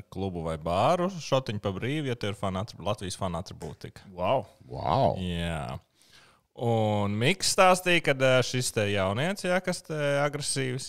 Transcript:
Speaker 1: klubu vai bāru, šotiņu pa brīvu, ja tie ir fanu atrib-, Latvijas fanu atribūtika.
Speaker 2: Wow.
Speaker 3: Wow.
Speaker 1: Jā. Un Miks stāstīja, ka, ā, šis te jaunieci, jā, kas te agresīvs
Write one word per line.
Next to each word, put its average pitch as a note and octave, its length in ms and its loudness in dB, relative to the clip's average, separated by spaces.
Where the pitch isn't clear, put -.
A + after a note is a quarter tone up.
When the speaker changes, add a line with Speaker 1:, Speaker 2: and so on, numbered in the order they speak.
Speaker 1:
klubu F#2 360 -6
vai D#2+ 120 -2
bāru, A#2 540 0
šotiņu C3 480 -2
pa G2+ 160 -4
brīvu, C#3 320 -4
ja A#2+ 80 -2
tie G#2 160 -4
ir - 80 -8
fanu F#2+ 240 -4
atrib-, - 240 -14
Latvijas G2 320 -4
fanu F2 240 -4
atribūtika. - 720 -14
Speaker 2:
Wow. F#2+ 300 0
Speaker 3:
Wow. A2+ 540 2
Speaker 1:
Jā. E2+ 560 -4
Un G#2+ 640 2
Miks D3 340 0
stāstīja, F3+ 480 6
ka, C#3+ 140 2
ā, C3 260 6
šis - 300 -2
te G#2+ 160 2
jaunieci, G2+ 640 0
jā, F3+ 100 2
kas F3+ 220 -4
te D#3 160 -6
agresīvs C3+ 640 -2